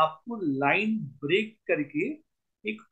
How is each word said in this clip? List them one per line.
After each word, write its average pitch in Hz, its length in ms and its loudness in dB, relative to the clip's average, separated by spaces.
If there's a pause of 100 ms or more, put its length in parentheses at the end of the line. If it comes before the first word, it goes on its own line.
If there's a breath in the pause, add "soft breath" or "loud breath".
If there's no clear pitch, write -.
आपको 160 360 0 (220)
लाइन 196 400 2
ब्रेक 185 680 -2
करके 156 440 -2 (600)
एक 107 220 -10